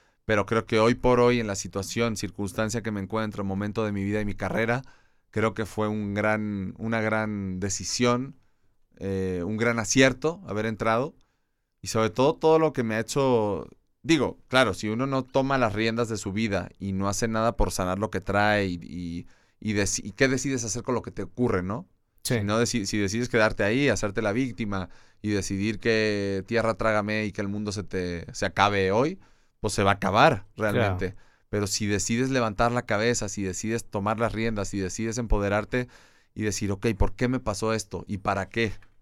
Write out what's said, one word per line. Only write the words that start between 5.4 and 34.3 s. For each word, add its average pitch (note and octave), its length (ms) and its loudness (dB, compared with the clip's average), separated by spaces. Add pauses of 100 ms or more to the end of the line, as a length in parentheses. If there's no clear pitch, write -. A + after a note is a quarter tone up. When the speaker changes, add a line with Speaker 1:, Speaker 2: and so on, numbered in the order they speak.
Speaker 1:
que G#2+ 120 -4
fue G#2+ 220 -2
un G#2 260 -4
gran, G#2 640 0
una A2+ 220 -2
gran G#2+ 580 -2
decisión, A#2+ 760 -2 (640)
eh, F#2+ 480 -2
un A2 100 -2
gran A#2 220 2
acierto C3+ 680 2
haber G#2+ 200 -2
entrado A2+ 480 0 (680)
y - 80 -12
sobre A2 220 2
todo C3+ 240 2
todo D#3+ 240 6
lo D#3 160 2
que B2+ 80 -2
me A2 140 0
ha A2+ 40 0
hecho... A2+ 680 2 (360)
Digo, C3 360 2 (100)
claro, B2 260 6
si G#2+ 140 -4
uno A#2 180 0
no C3 180 -2
toma C3+ 320 2
las A#2 160 2
riendas A2+ 380 0
de A2 80 -2
su G2 140 -6
vida G2 360 -2 (100)
y G2 140 -4
no G2 160 0
hace G#2 200 0
nada A2+ 280 2
por F#2+ 140 2
sanar F#2 280 -2
lo G#2+ 120 -2
que F#2+ 100 -4
trae G#2 460 2
y, F2+ 160 -4
y, E2+ 440 -10 (320)
y G#2+ 160 -2
deci-, G2+ 300 0
y G#2 80 -8
qué C3+ 160 4
decides C3 360 -2
hacer A2+ 180 -6
con A#2+ 120 -2
lo A2+ 80 0
que - 80 -12
te G#2 120 -8
ocurre, G#2 400 0
¿no? G#2+ 260 -6 (340)
Speaker 2:
Sí. B2+ 160 0
Speaker 1:
Si G#2 60 0
no G#2+ 160 2
deci-, A#2 240 0
si G#2+ 140 -2
decides G#2+ 320 -2
quedarte A2 340 4
ahí, B2+ 240 2
hacerte G#2 320 -2
la G#2 120 0
víctima G#2 580 -4 (320)
y G#2 80 -2
decidir G2+ 500 -2
que G2+ 640 0
tierra A2+ 280 0
trágame G#2+ 500 0
y G#2 80 -4
que - 80 -8
el G2+ 80 -2
mundo G#2 240 -4
se G2+ 100 -6
te, F2+ 520 -6
se - 100 -4
acabe G2 480 4
hoy, D3+ 260 0 (420)
pues G#2+ 120 -2
se G#2+ 100 0
va G2 100 6
a - 20 4
acabar G#2 520 4 (100)
realmente. G2+ 560 0
Speaker 2:
Claro. - 140 -20 (220)
Speaker 1:
Pero G#2 180 0
si G2+ 200 -2
decides A2+ 440 0
levantar A#2+ 420 2
la A#2+ 100 0
cabeza, A2 480 0
si G#2 120 -6
decides G#2+ 440 -4
tomar G#2 340 -2
las A2 120 2